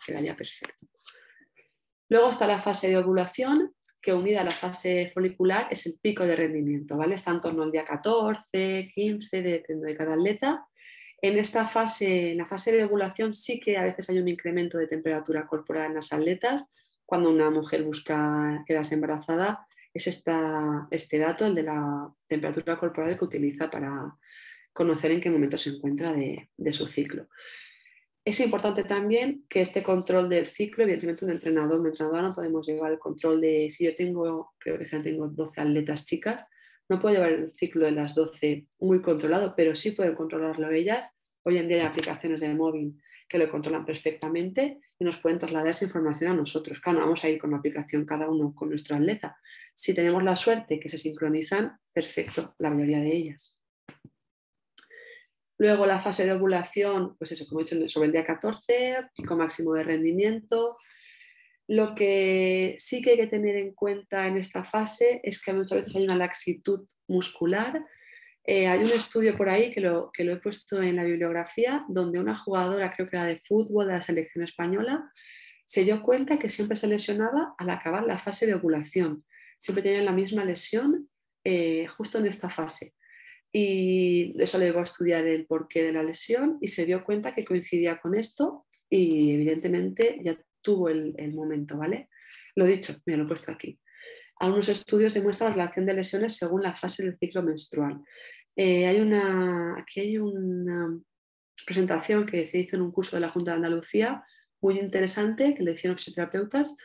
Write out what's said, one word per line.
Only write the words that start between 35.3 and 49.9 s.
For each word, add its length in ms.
atletas 460
chicas, 420
no 140
puedo 140
llevar 180
el 180
ciclo 340
de 60
las 240
doce 520
muy 220
controlado, 560
pero 180
sí 160
pueden 240
controlarlo 560
ellas. 400
Hoy 140
en 100
día 140
hay 20
aplicaciones 560
de 140
móvil 420
que 100
lo 120
controlan 360
perfectamente 920
y 60
nos 160
pueden 200
trasladar 280
esa 160
información 480
a 40
nosotros. 440
Claro, 200
no 60
vamos 200
a 40
ir 100
con 120
la 60
aplicación 480
cada 240
uno 260
con 140
nuestro 260
atleta. 400
Si 200